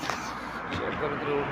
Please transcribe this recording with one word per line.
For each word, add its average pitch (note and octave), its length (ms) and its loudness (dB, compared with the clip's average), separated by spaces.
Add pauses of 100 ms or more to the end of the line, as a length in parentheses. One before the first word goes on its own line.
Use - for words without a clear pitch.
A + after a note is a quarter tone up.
(800)
करो C#3+ 360 0
इधर। C#3+ 240 2 (120)